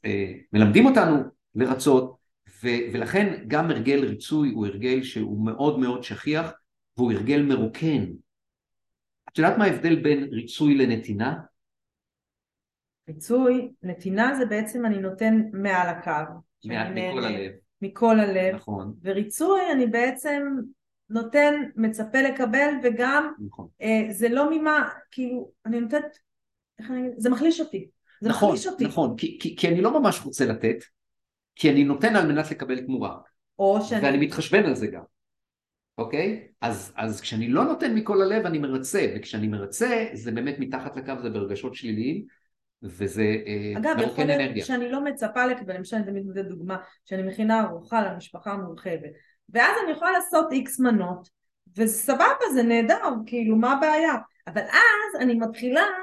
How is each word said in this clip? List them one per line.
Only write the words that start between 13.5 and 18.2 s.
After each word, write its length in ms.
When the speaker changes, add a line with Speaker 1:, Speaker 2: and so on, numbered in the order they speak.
Speaker 2:
נתינה 520
זה 100
בעצם 400
אני 140
נותן 420
מעל 360
הקו. 220
Speaker 1:
מה-, 280
Speaker 2:
שאני 500
Speaker 1:
מכל 120
Speaker 2:
נהנה, 60
Speaker 1:
הלב. 240
Speaker 2:
מכל 380
הלב. 360